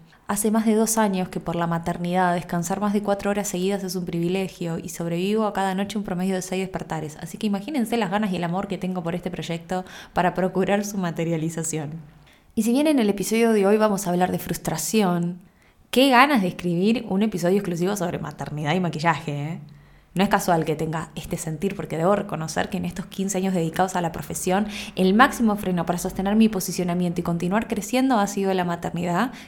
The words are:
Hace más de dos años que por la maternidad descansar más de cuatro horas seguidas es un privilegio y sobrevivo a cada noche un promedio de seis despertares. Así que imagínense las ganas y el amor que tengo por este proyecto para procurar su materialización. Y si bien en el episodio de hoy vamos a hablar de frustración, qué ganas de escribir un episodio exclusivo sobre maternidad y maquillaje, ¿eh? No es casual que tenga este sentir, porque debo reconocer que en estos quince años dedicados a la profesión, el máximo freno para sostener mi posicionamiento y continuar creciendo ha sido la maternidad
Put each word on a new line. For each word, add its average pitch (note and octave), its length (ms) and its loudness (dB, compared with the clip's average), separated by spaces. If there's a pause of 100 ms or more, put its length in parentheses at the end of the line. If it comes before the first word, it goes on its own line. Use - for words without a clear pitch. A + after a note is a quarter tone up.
(300)
Hace G#3 200 0
más A3 160 4
de A3 100 6
dos A3 220 2
años F#3+ 300 2
que - 140 -6
por E3 160 -2
la E3+ 100 0
maternidad F3 680 0
descansar F3 460 -2
más G#3 140 0
de G#3 100 0
cuatro G3+ 260 0
horas G3+ 200 -2
seguidas F#3+ 340 -2
es F#3 140 -4
un F3+ 80 -4
privilegio E3+ 760 -2
y - 80 -8
sobrevivo F3+ 580 -2
a G3+ 60 -2
cada F#3+ 240 -2
noche G3+ 220 -4
un G3+ 80 -4
promedio F#3 300 -2
de F3+ 60 -2
seis F#3 200 -4
despertares. D#3+ 580 -6
Así - 180 -12
que A3 100 -2
imagínense A3+ 500 -2
las G3+ 120 -2
ganas G3+ 220 0
y F3 60 -2
el E3+ 80 -2
amor F#3 240 -2
que F3+ 80 -4
tengo F#3 260 -4
por E3 100 -4
este F3 160 -6
proyecto E3+ 540 -6 (300)
para F3 200 2
procurar F#3 520 2
su G#3 120 -8
materialización. D#3+ 1000 -2 (600)
Y A3+ 80 2
si A#3 80 2
bien C#4+ 160 4
en D4 120 4
el G#3 100 4
episodio A3 420 2
de G3+ 160 4
hoy G#3 80 6
vamos G#3+ 320 2
a F3 40 0
hablar F3+ 200 2
de F3 80 -2
frustración, F3 1000 0 (480)
qué C4+ 180 6
ganas C4 340 6
de F#3 60 2
escribir F3+ 600 0
un F#3+ 140 2
episodio F#3+ 340 2
exclusivo F#3 400 0
sobre E3+ 220 -2
maternidad D3+ 540 -4
y F#3 60 2
maquillaje, D3+ 540 0
¿eh? D3+ 280 -6 (520)
No F3+ 100 2
es G#3 60 4
casual F3+ 360 2
que D3+ 100 -2
tenga D#3+ 400 -4
este E3 220 -6
sentir, D#3+ 360 -4
porque D#3 240 -8
debo F#3 200 4
reconocer F3+ 520 -4
que - 60 -6
en F3+ 80 -4
estos F3 220 -6
quince F#3+ 320 -4
años F#3+ 160 0
dedicados F3+ 420 0
a F3 60 0
la E3 100 -2
profesión, F#3 560 -2 (300)
el F#3 160 4
máximo A3+ 420 6
freno F3+ 300 -2
para F3 140 -2
sostener F#3+ 360 -2
mi A3 140 8
posicionamiento F3+ 720 -2
y - 20 -4
continuar F3 460 -2
creciendo B3 500 2
ha G3+ 80 2
sido G3 260 0
la F3+ 120 0
maternidad F3 640 -2 (160)